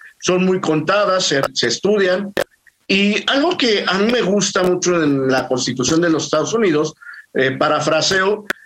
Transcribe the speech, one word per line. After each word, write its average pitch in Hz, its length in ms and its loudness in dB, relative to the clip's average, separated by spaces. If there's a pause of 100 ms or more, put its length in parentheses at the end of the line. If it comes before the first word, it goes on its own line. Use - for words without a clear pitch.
(200)
son 185 260 0
muy 185 140 0
contadas, 185 680 0
se, 190 160 0 (120)
se - 140 -2
estudian. 196 640 0 (560)
Y 202 400 2
algo 294 300 0
que 202 300 0
a 180 100 0
mí 208 140 2
me 240 100 0
gusta 190 400 0
mucho 180 400 0
en 139 280 0
la 131 180 0
Constitución 131 540 0
de 170 80 2
los 156 160 0
Estados 151 280 -2
Unidos, 160 400 0 (400)
eh, 135 180 0
parafraseo, 156 960 0 (200)